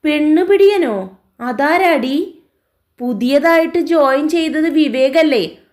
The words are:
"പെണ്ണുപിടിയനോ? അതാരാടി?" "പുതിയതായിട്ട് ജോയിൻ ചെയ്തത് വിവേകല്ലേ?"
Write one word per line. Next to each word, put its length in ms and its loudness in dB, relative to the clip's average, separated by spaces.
"പെണ്ണുപിടിയനോ? 920 2
അതാരാടി?" 760 -2
"പുതിയതായിട്ട് 800 0
ജോയിൻ 480 0
ചെയ്തത് 420 -2
വിവേകല്ലേ?" 720 0